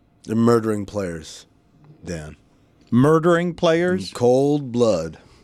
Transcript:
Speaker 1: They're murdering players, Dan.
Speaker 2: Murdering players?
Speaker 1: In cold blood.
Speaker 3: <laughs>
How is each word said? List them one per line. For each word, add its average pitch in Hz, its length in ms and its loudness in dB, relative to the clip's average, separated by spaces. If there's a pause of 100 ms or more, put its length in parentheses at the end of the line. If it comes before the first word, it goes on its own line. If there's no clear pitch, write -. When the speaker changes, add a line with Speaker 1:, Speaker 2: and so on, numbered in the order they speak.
(240)
Speaker 1:
They're 110 120 -6
murdering 110 500 2
players, 90 600 -10 (580)
Dan. 78 320 -12 (540)
Speaker 2:
Murdering 160 640 2
players? 180 540 0
Speaker 1:
In - 60 -16
cold 135 580 0
blood. 92 500 0
Speaker 3:
<laughs> - 60 -20 (160)